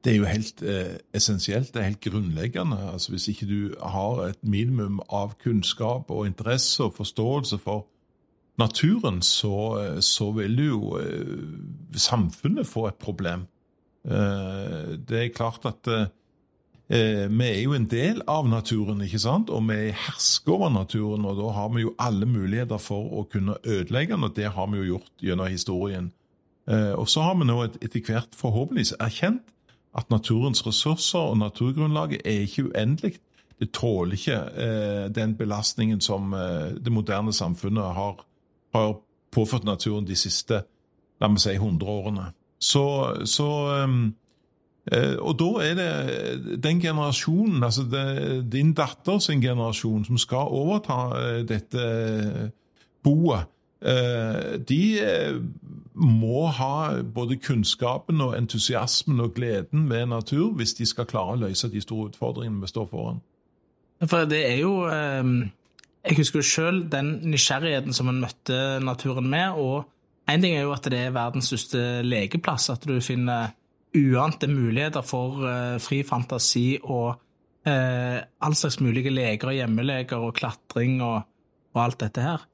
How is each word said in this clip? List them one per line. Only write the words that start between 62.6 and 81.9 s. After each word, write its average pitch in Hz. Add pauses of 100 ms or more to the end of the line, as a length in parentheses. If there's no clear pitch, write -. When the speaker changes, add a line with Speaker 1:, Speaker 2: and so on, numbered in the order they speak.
Speaker 1:
vi 95
står 107
foran. 117 (840)
Speaker 2:
For 165
det 151
er 123
jo, 185
ehm, 131 (540)
jeg 151
husker 151
jo 139
selv 170
den 147
nysgjerrigheten 143
som 127
en 127
møtte 135
naturen 131
med, 175
og 139 (420)
en 156
ting 175
er 147
jo 143
at 139
det 131
er 127
verdens 123
største 120
lekeplass, 123
at 123
du 127
finner 123 (420)
uante 139
muligheter 139
for, 131
eh, 123
fri 139
fantasi 127
og, 120 (460)
eh, 127 (200)
all 151
slags -
mulige 127
leker 123
og 131
hjemmeleker 127
og 117
klatring 127
og, 117 (540)
og 117
alt 123